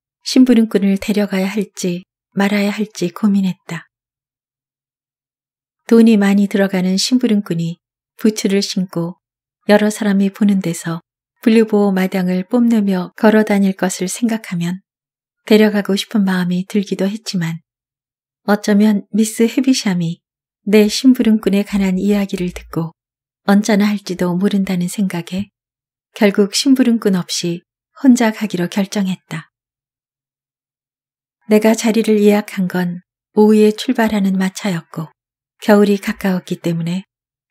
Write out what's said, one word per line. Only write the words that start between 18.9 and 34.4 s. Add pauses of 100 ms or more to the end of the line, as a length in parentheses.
미스
헤비샴이 (420)
내
심부름꾼에
관한
이야기를
듣고 (540)
언짢아
할지도
모른다는
생각에 (640)
결국
심부름꾼
없이 (420)
혼자
가기로
결정했다. (2000)
내가
자리를
예약한
건 (320)
오후에
출발하는
마차였고 (540)